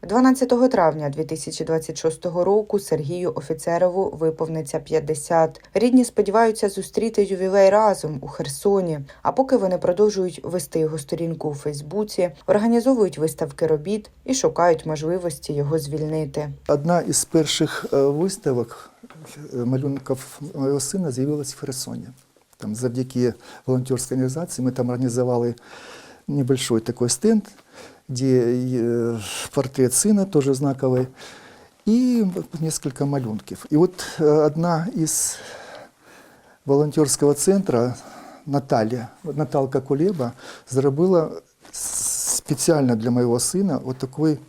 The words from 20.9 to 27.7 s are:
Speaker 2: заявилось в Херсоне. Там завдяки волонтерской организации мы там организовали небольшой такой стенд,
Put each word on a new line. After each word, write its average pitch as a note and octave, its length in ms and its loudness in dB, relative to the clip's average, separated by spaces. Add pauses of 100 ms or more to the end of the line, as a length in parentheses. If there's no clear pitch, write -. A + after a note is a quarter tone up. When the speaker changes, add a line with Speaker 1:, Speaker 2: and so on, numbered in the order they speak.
Speaker 2:
заявилось C#3 440 -4
в - 60 -18
Херсоне. C3 520 -10 (460)
Там G#2+ 160 -8
завдяки B2 600 -2 (320)
волонтерской B2+ 500 -2
организации C3 460 -4
мы B2+ 100 0
там B2 180 -2
организовали B2 680 0 (680)
небольшой C3 540 0
такой A#2+ 300 -2
стенд, G#3+ 380 2 (600)